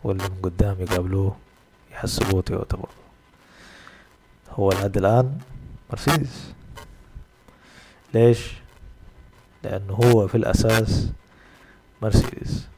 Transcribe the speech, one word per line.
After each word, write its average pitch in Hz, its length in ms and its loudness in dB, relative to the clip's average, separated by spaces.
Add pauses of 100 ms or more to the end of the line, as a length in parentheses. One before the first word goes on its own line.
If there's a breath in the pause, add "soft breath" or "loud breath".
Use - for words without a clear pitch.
واللي 98 200 -2
من 95 180 -6
قدام 92 380 -2
يقابلوه 92 560 -2 (540)
يحسبوه 98 520 -2
تويوتا - 340 -4
برضه. - 160 -12 (1600 loud breath)
هو 98 220 0
لحد 98 240 0
الآن 123 420 2 (520)
مرسيدس. - 640 -2 (1600 loud breath)
ليش؟ 117 380 4 (1080)
لأنه 98 320 -6
هو 113 340 6
في 104 80 -2
الأساس 113 720 2 (920 soft breath)
مرسيدس. - 760 0